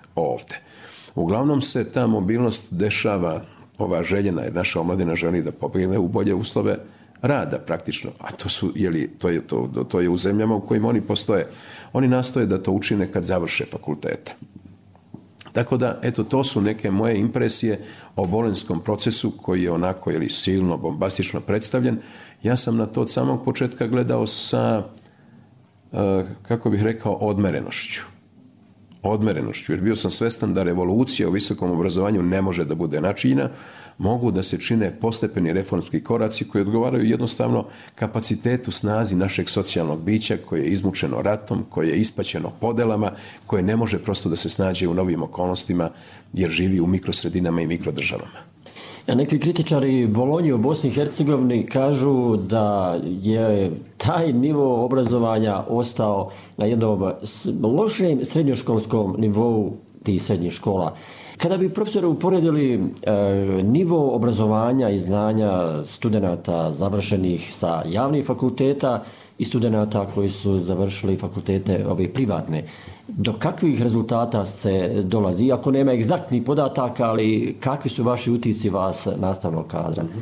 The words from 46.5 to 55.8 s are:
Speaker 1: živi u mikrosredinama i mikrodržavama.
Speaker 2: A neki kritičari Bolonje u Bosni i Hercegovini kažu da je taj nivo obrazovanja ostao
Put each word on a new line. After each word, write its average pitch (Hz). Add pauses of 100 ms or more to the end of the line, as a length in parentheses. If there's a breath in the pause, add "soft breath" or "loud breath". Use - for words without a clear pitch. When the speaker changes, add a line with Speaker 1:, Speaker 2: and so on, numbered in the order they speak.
Speaker 1:
živi 90
u 82
mikrosredinama 87
i 82
mikrodržavama. 73 (500 loud breath)
Speaker 2:
A -
neki 139
kritičari 139
Bolonje 139
u 117
Bosni 135
i -
Hercegovini 131
kažu 131
da 98
je 101 (260)
taj 165
nivo 131
obrazovanja 117
ostao 110 (260 loud breath)